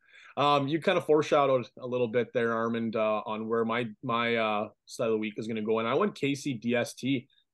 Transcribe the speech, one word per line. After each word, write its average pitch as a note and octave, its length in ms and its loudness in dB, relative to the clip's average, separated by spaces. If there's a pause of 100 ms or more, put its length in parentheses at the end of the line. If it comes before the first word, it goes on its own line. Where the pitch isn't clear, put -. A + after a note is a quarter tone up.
(380)
Um, C#3+ 300 2
you D#3 120 0
kind F3+ 200 2
of E3+ 80 -2
foreshadowed C#3+ 580 4 (140)
a B2+ 80 -10
little B2 200 0
bit A2+ 240 0
there, A#2 220 0
Armand, A2+ 420 -2
uh, G#2+ 300 0
on A2 220 -6
where A2+ 180 0
my, A#2 220 -2 (160)
my, A#2 320 0
uh, G#2+ 320 0 (180)
side - 220 -2
of A2+ 60 2
the A2 40 2
week G#2+ 200 -4
is A2+ 100 -6
gonna A2+ 160 -4
go. A2 160 2
And A2+ 80 0
I B2 80 2
went G3 180 0
Casey C#3 400 -4
D A#2 220 -2
S A#2+ 180 -2
T B2+ 340 -4 (260)